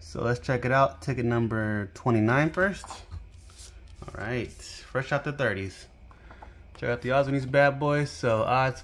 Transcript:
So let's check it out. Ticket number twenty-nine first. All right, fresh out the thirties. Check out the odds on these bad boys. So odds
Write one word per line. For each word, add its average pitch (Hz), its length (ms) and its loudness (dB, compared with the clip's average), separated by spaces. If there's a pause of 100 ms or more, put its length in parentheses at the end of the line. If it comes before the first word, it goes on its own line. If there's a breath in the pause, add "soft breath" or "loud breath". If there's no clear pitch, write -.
So - 240 -8
let's 120 160 0
check 127 240 -2
it 127 80 2
out. 135 300 2
Ticket 127 220 -2
number 110 680 0
twenty-nine 123 560 4
first. 185 340 0
All - 1300 -16
right, 113 320 -4
fresh - 600 -6
out 143 100 0
the 151 80 -4
thirties. 104 560 -4 (880 loud breath)
Check 123 140 -4
out 117 120 -2
the 123 100 -2
odds 135 160 4
on 139 60 0
these 131 120 -2
bad 139 320 4
boys. 147 320 0
So 113 320 2
odds 131 420 2